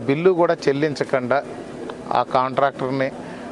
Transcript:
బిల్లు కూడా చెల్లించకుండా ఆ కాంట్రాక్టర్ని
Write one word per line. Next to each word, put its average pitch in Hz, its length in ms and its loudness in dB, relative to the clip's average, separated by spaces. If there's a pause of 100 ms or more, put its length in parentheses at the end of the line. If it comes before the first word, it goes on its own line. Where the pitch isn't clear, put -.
బిల్లు 165 320 4
కూడా 170 160 4 (100)
చెల్లించకుండా 139 720 2 (840)
ఆ - 20 4 (140)
కాంట్రాక్టర్ని 131 720 2 (440)